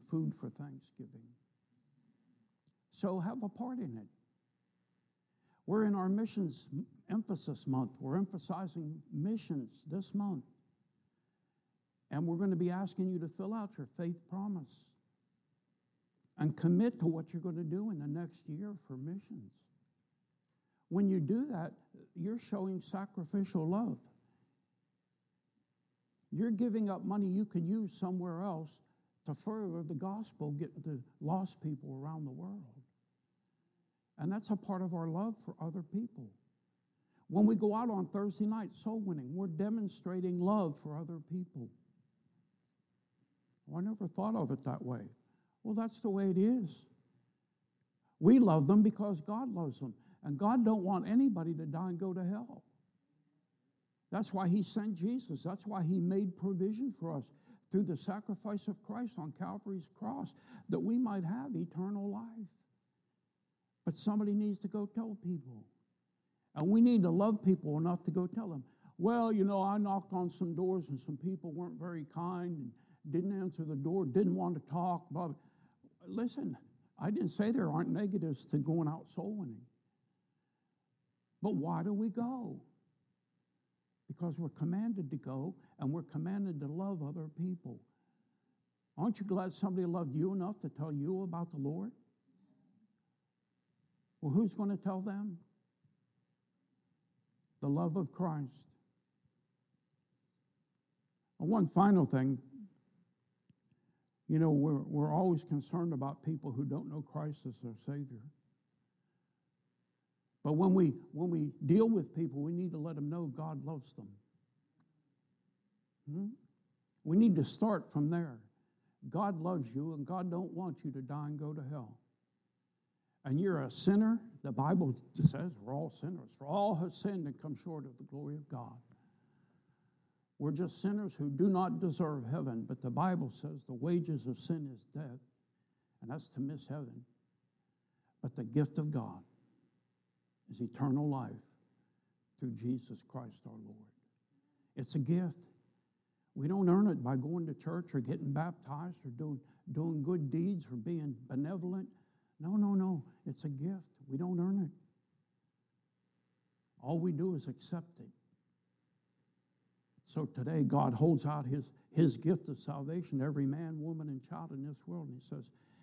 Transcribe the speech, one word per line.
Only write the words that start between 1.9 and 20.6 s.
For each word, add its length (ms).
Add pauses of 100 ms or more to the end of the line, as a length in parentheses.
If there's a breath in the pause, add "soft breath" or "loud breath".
So 300
have 220
a 60
part 300
in 200
it. 100 (1600)
We're 180
in 100
our 140
missions 640
m-, 140 (240)
emphasis 560
month. 240 (100)
We're 160
emphasizing 800 (180)
missions 800
this 240
month. 300 (1700)
And 160
we're 120
gonna 180
be 140
asking 400
you 80
to 100
fill 240
out 240
your 100 (120)
faith 180 (140)
promise 500 (1600)
and 180
commit 440
to 60
what 260
you're 100
gonna 200
do 280
in 80
the 80
next 420
year 260 (120)
for 100
missions. 560 (1400)